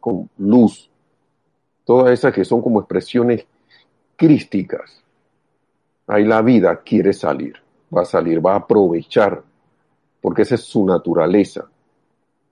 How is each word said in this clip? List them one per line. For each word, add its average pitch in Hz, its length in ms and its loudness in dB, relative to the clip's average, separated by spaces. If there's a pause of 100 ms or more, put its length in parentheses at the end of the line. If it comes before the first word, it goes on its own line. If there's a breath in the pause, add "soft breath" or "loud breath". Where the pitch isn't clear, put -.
con 95 280 -8 (100)
luz, 107 520 0 (960)
todas 123 280 2
esas 123 220 0
que 95 100 -2
son 117 160 -2
como 113 200 -2
expresiones 120 640 -4 (720 soft breath)
crísticas, - 880 -2 (1040)
ahí 104 160 0
la 110 180 2
vida 98 420 2
quiere 101 280 0
salir, 71 420 -6 (420)
va 87 60 2
a - 20 -4
salir, 82 400 -2
va 92 100 2
a - 20 0
aprovechar, 95 840 0 (800)
porque 95 220 -2
esa 117 140 0
es - 60 -14
su 107 220 -4
naturaleza. 87 840 -2 (800)